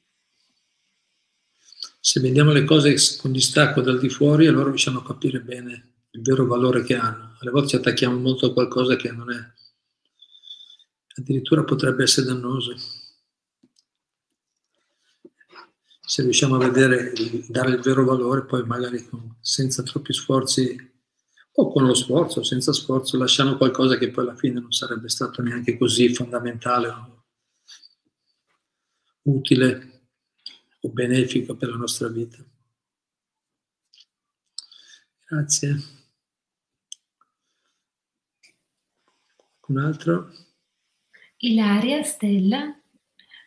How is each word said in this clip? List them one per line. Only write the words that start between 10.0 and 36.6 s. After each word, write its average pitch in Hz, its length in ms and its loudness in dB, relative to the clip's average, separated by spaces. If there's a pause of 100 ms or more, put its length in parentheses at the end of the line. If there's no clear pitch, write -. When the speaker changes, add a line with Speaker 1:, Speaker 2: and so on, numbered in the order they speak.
Speaker 1:
addirittura 135 480 0
potrebbe 131 400 -2
essere 127 240 2
dannoso. 123 480 -6 (3250)
Se - 220 -4
riusciamo 131 360 2
a 127 120 2
vedere, 127 420 2 (360)
dare 127 240 -2
il 123 80 0
vero 131 260 2
valore, 127 400 0
poi 127 220 -2
magari 123 420 -6
con, 113 320 -14
senza - 400 -4
troppi - 320 -6
sforzi - 840 -2 (540)
o - 200 2
con 135 140 4
lo 127 80 6
sforzo, 131 500 0
senza 127 280 -2
sforzo, 131 460 -2
lasciamo 131 400 2
qualcosa 131 400 4
che 123 140 -2
poi 127 140 -2
alla 120 100 -8
fine 123 240 -2
non 120 120 -10
sarebbe 113 380 -6
stato - 320 -6
neanche 120 360 -4
così 120 360 4
fondamentale 120 760 -4
o - 360 -16 (2000)
utile 131 800 0 (800)
o - 80 -8
benefico 123 640 0
per 120 140 -6
la 120 60 -10
nostra 117 320 -6
vita. 117 300 -8 (3000)
Grazie. 147 480 -2 (3750)